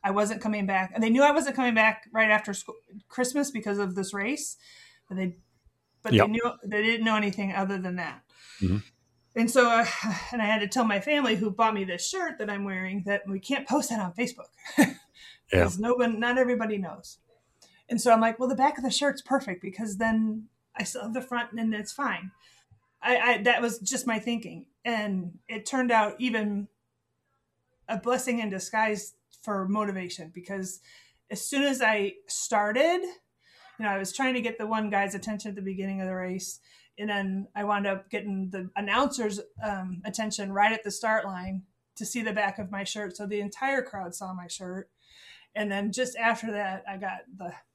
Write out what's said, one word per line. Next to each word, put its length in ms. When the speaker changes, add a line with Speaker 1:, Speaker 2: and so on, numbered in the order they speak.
Speaker 1:
I 80
wasn't 300
coming 240
back. 300
And 80
they 60
knew 140
I 80
wasn't 240
coming 200
back 380
right 180
after 220
school, 220
Christmas 420
because 280
of 160
this 180
race, 440
but 80
they, 200
but 100
Speaker 2:
Yep. 120
Speaker 1:
they 60
knew, 200
they 200
didn't 220
know 120
anything 360
other 240
than 200
that. 260
Speaker 2:
Mm-hmm. 160
Speaker 1:
And 140
so, 200
uh, 160
and 100
I 40
had 160
to 60
tell 180
my 140
family 360
who 140
bought 240
me 100
this 240
shirt 300
that 120
I'm 160
wearing 400
that 220
we 120
can't 280
post 220
that 100
on 140
Facebook 360
<laughs> 200
Speaker 2:
Yeah. 120
Speaker 1:
'cause 160
no 160
one, 240
not 180
everybody 400
knows. 400
And 120
so 120
I'm 80
like, 180
"Well, 100
the 60
back 220
of 60
the 80
shirt's 300
perfect 400
because 360
then 520
I 80
still 200
have 100
the 80
front 320
and 200
it's 180
fine." 400
I, 160
I, 260
that 180
was 180
just 280
my 120
thinking. 480
And 540
it 160
turned 260
out 280
even 480
a 80
blessing 420
in 100
disguise 640
for 260
motivation, 680
because 460
as 160
soon 180
as 180
I 320
started, 760
you 840
know, 40
I 80
was 160
trying 220
to 60
get 160
the 100
one 220
guy's 260
attention 340
at 60
the 60
beginning 400
of 60
the 80
race. 440
And 120
then 460
I 100
wound 220
up 220
getting 420
the 240
announcer's, 640
um, 420
attention 480
right 180
at 120
the 80
start 340
line 380
to 100
see 160
the 120
back 260
of 120
my 120
shirt. 340
So 100
the 140
entire 400
crowd 340
saw 180
my 140
shirt. 420
And 160
then 200
just 260
after 360
that, 340
I 100
got 240
the 180